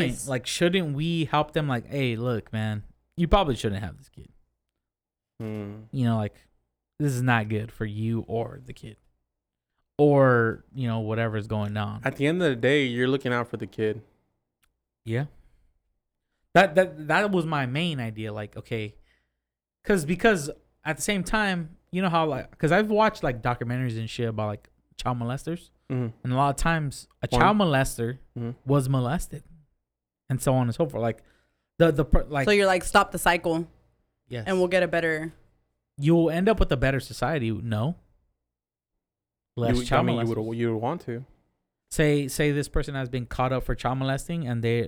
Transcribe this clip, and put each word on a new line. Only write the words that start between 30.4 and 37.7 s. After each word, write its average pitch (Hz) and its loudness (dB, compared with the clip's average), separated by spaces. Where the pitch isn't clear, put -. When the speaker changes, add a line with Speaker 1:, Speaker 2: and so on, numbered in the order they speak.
Speaker 2:
so 131 2
on 127 2
and 113 -2
so - 0
forth. 110 -6
Like, 117 -2
the, - 6
the, 147 0
per-, - 4
like 139 0
Speaker 1:
So 208 4
you're 202 6
like, 185 2
"Stop 196 4
the 175 -6
cycle 170 0
Speaker 2:
Yes. 117 -10
Speaker 1:
and 190 0
we'll 180 2
get 185 4
a 175 2
better" 160 -2
Speaker 2:
You'll 165 4
end 180 2
up - 2
with - 2
a 143 2
better 131 0
society. 123 -2
No. 113 -2